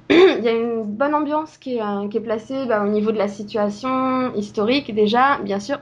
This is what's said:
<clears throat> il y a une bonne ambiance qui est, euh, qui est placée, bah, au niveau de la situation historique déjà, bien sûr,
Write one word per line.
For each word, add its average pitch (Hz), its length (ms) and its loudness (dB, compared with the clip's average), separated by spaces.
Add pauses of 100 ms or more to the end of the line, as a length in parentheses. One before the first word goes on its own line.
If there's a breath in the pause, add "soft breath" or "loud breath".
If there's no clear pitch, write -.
<clears throat> - 100 -2
il 302 340 6
y 233 40 0
a 226 40 2
une 226 320 -2
bonne 254 300 -2
ambiance 302 420 -2
qui 254 200 -8
est, 220 60 -4
euh, 202 260 -4
qui 214 100 -4
est - 20 -2
placée, 233 460 -4
bah, 208 180 0
au 202 40 0
niveau 214 240 2
de 208 60 -2
la 196 100 0
situation 254 1040 -2
historique 220 600 -2
déjà, 240 440 4
bien 202 220 -4
sûr, 262 220 -4